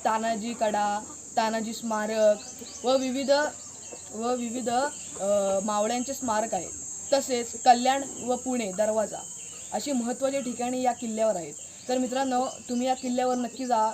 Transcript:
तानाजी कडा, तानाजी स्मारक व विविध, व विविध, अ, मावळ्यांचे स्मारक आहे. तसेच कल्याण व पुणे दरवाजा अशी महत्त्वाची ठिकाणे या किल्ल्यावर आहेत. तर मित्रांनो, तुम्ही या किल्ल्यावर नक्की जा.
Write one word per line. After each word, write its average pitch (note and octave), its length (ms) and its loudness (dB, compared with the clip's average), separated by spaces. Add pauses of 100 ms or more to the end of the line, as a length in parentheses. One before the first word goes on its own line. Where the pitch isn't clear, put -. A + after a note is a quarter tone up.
तानाजी A3 480 0
कडा, G#3 480 0 (360)
तानाजी A3+ 360 0
स्मारक G#3+ 640 4 (500)
व C4 100 6
विविध, C4 340 0 (840)
व A#3 200 0
विविध, A#3+ 360 -4 (500)
अ, G3 440 4
मावळ्यांचे A3+ 500 0
स्मारक A3 400 0
आहे. E3+ 140 -2 (440)
तसेच B3+ 500 0
कल्याण C4 400 6 (240)
व B3 100 2
पुणे A#3+ 360 -2
दरवाजा G#3+ 460 0 (540)
अशी G#3+ 200 -2
महत्त्वाची B3+ 480 0
ठिकाणे B3 420 -2
या B3 100 4
किल्ल्यावर A3 440 0
आहेत. D#3 180 -8 (340)
तर B3+ 100 2
मित्रांनो, B3+ 480 2 (220)
तुम्ही B3 180 0
या C4 80 4
किल्ल्यावर B3+ 400 0
नक्की B3 320 -4
जा. A3 280 4